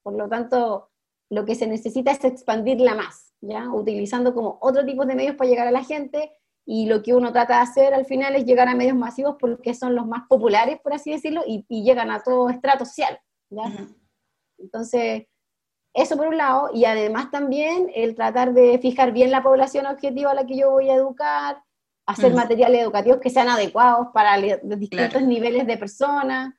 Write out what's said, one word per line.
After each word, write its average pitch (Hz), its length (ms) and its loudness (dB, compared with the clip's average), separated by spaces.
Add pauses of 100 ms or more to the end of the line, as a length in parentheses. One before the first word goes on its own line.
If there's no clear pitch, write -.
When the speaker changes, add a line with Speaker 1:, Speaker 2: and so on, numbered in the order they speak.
Speaker 1:
Por 202 140 -12
lo 208 140 -6
tanto, 233 600 -2 (400)
lo 208 160 -4
que 220 100 -4
se 233 120 -4
necesita 226 440 -4
es 277 120 -4
expandirla 247 720 0
más, - 460 -12
¿ya? 214 280 -10
Utilizando 214 640 -2
como 226 280 -6
otro 262 240 2
tipo 269 200 -4
de 262 100 -2
medios 277 200 -2
para 254 140 0
llegar 240 180 2
a 240 40 0
la 254 120 0
gente, 302 480 -8 (340)
y 220 200 -4
lo 214 160 2
que 240 140 2
uno 240 160 2
trata 240 240 2
de 240 60 4
hacer 269 340 4
al 269 100 0
final 269 300 -2
es 262 100 2
llegar 247 220 6
a 247 80 2
medios 247 200 2
masivos 262 440 -4
porque 240 340 -4
son 247 220 -4
los 233 100 -4
más 226 240 -8
populares, 233 520 2
por 285 120 -4
así 294 180 -8
decirlo, 311 360 -6
y, 214 200 -8
y 220 160 -8
llegan 233 280 2
a 214 100 -8
todo 247 280 0
estrato 262 360 -2
social, - 340 -6 (300)
¿ya? 214 140 -12
Speaker 2:
Ujú. - 320 -14 (640)
Speaker 1:
Entonces, 226 640 -6 (720)
eso 311 220 0
por 311 100 -2
un 320 100 -2
lado, 277 360 0
y 226 120 4
además 220 460 -2
también 302 640 -2
el 226 180 -2
tratar 233 400 -2
de 247 240 6
fijar 254 360 0
bien 254 180 4
la 269 100 2
población 269 460 2
objetivo 277 420 -4
a 269 60 2
la 269 100 -2
que 262 120 -8
yo 269 120 4
voy 269 200 2
a 262 60 4
educar, 285 680 -2 (420)
hacer 247 280 2
Speaker 2:
Mm. - 20 0
Speaker 1:
materiales 240 460 4
educativos 220 380 2
que 262 120 -2
sean 247 180 2
adecuados 240 640 4
para 208 240 4
le-, 196 260 -2
los 202 160 -6
distintos 196 340 -4
Speaker 2:
Claro. 262 120 0
Speaker 1:
niveles 240 400 0
de 220 120 -4
personas 262 800 -4